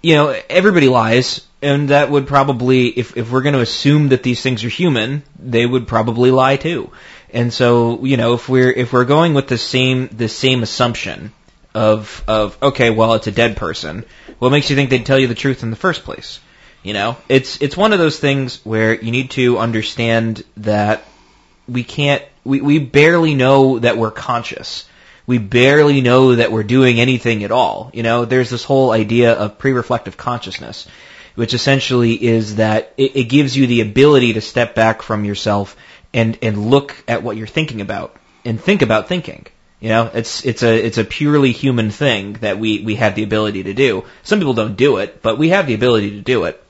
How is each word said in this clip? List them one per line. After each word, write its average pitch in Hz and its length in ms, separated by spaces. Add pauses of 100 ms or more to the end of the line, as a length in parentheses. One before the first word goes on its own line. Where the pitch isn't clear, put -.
you 160 140
know, 147 220 (120)
everybody 180 400
lies, 120 560 (160)
and 143 280
that 143 200
would 139 180
probably, 131 600
if, - 280
if 113 160
we're 131 100
gonna 139 200
assume 143 480
that 127 140
these 123 180
things 123 240
are 117 40
human, 139 540 (160)
they 120 260
would 120 220
probably 117 440
lie 131 260
too. 156 340 (400)
And 120 220
so, 120 500
you 131 140
know, 117 160
if 120 160
we're, 127 220
if 123 200
we're 123 140
going 156 280
with 139 140
the 120 100
same, 127 540
the 110 160
same 131 340
assumption 110 720 (420)
of, 107 540
of, 107 340
okay, 135 300
well, 113 220
it's 110 140
a 107 40
dead 113 260
person, 82 480 (340)
what 127 120
makes 143 180
you 143 60
think 139 140
they'd 123 160
tell 135 120
you 131 100
the 117 80
truth 131 280
in 117 80
the 110 60
first 175 260
place? - 360 (440)
You - 100
know, 107 220 (140)
it's, 131 320
it's 143 160
one 214 160
of 196 60
those 156 200
things 139 460
where 110 280
you 117 180
need 131 200
to 123 260
understand 113 840 (140)
that 107 440 (640)
we 123 180
can't, 143 380 (200)
we, 135 180
we 147 180
barely 156 560
know 131 440
that 117 180
we're 110 140
conscious. - 760 (380)
We 123 120
barely 135 640
know 127 340
that 117 160
we're 107 120
doing 123 360
anything 117 460
at 101 60
all. 113 420
You 117 100
know, 117 220
there's 123 240
this 123 160
whole 131 260
idea 117 420
of 104 240
pre-reflective 123 600
consciousness, 95 680 (500)
which 117 180
essentially 123 680
is 110 360
that 110 400
it, 135 180
it 135 140
gives 135 260
you 135 100
the 120 160
ability 123 520
to 107 80
step - 340
back 113 260
from 104 220
yourself 101 540 (360)
and, 113 280
and 107 280
look 139 240 (140)
at 117 160
what 110 140
you're 110 100
thinking 147 320
about 101 360 (280)
and 113 180
think 190 200
about 110 260
thinking. - 380 (340)
You 110 100
know, 113 240
it's, - 320
it's 123 160
a, 113 240
it's 107 120
a 110 80
purely 143 480
human 117 360
thing 104 520
that 104 180
we, 107 220
we 107 140
have 104 200
the 104 80
ability 104 400
to 98 100
do. 113 300 (200)
Some 208 160
people 143 140
don't 107 220
do 123 220
it, - 240
but 113 160
we 160 120
have 185 180
the 123 60
ability 107 380
to 101 100
do 120 220
it. 82 260